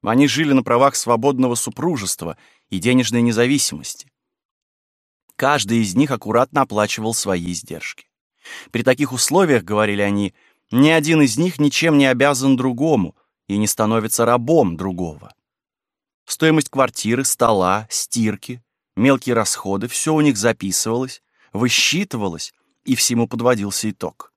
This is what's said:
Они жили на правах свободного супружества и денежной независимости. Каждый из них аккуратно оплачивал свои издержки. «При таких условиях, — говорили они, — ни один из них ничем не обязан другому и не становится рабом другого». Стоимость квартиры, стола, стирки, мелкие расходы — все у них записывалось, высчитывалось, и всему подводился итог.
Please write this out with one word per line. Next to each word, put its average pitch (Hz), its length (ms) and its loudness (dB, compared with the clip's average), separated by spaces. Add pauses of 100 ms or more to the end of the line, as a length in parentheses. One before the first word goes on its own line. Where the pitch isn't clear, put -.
Они 120 240 2
жили 139 280 0
на 131 80 4
правах 127 340 2
свободного 123 580 0
супружества 113 840 -6 (320)
и 92 80 -4
денежной 120 420 2
независимости. 120 920 -2 (1300)
Каждый 117 460 0
из 95 120 -2
них 135 160 2
аккуратно 123 520 0
оплачивал 110 500 -2
свои 90 400 -4
издержки. - 560 -14 (600)
«При 120 120 -4
таких 127 300 2
условиях, — 139 520 2
говорили 104 360 0
они, — 101 320 0 (380)
ни 135 180 4
один 160 320 2
из 120 160 2
них 175 220 -2
ничем 147 400 2
не 139 80 6
обязан 135 500 2
другому 123 600 -2 (320)
и 101 100 -2
не 107 80 0
становится 110 580 0
рабом 120 540 2
другого». 87 560 -8 (920)
Стоимость 160 460 0
квартиры, 127 540 -2
стола, 107 680 0
стирки, 113 720 -4 (340)
мелкие 127 380 2
расходы — 101 540 -2
все - 260 -4
у 156 60 2
них 143 160 2
записывалось, 113 880 -4 (300)
высчитывалось, 113 1040 -2 (300)
и 131 100 0
всему 117 340 0
подводился 110 640 -2
итог. - 460 -12